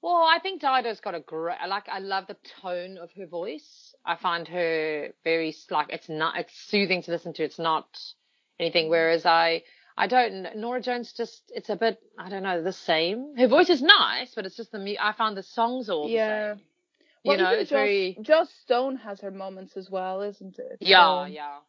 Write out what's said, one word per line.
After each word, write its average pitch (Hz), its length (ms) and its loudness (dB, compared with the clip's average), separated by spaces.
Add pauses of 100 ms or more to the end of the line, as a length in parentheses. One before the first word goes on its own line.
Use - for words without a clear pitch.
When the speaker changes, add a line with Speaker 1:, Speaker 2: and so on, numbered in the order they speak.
Speaker 1:
Well, 339 240 2
I 330 140 4
think 370 220 -8
Dido's 254 400 0
got 196 140 -6
a 165 40 -6
great, 165 380 -6 (100)
like, 196 220 -6
I 190 100 -6
love 196 280 -4
the 196 100 -14 (240)
tone 180 360 -8
of 170 200 -18
her 190 80 -12
voice. 180 680 -10 (120)
I 170 100 -2
find 170 320 -2
her 160 640 -2 (160)
very, 165 240 2
s-, - 200 -14
like, 151 200 0
it's - 180 -10
not, 156 300 -2
it's - 200 -8
soothing 185 460 0
to 170 80 -8
listen 170 220 -6
to. 160 100 -4
It's - 160 -6
not 160 260 0 (760)
anything. 165 240 0
Speaker 2:
Mm. 156 60 0
Speaker 1:
Whereas 165 340 4
I, 165 380 4 (340)
I 196 100 0
don't, 196 480 0
Norah 233 240 -4
Jones 240 320 -6
just, - 420 -10
it's 240 160 -10
a 208 60 -2
bit, 226 220 0 (200)
I 175 120 -14
don't 196 140 -8
know, 180 200 -2
the 185 80 -2
same. 190 640 -2
Her 247 140 6
voice 330 200 6
is 285 120 4
nice, 254 520 4
but 202 120 -6
it's 185 100 -12
just - 160 -14
the 214 80 -10
mu-, 196 180 -6
I 208 140 0
found 214 240 -2
the 196 80 -10
songs 233 460 -4
are 196 40 -2
all 151 160 -2
Speaker 2:
Yeah. 214 440 -2
Speaker 1:
the - 20 -10
same. 202 100 -20 (580)
You - 80 -2
Speaker 2:
Well, 196 80 4
Speaker 1:
know, 180 100 4
Speaker 2:
even 233 100 2
Speaker 1:
it's - 100 -2
Speaker 2:
Joss, 294 80 0
Speaker 1:
very 196 440 0
Speaker 2:
Joss 311 280 4 (120)
Stone 254 360 0
has 208 220 -12
her 196 120 -12
moments 190 440 -14
as 185 160 -12
well, 190 300 -4
isn't 202 380 -12
it? - 200 -14
Speaker 1:
Yeah, 165 460 6
Speaker 2:
So - 0 -
Speaker 1:
yeah. 147 320 -12 (120)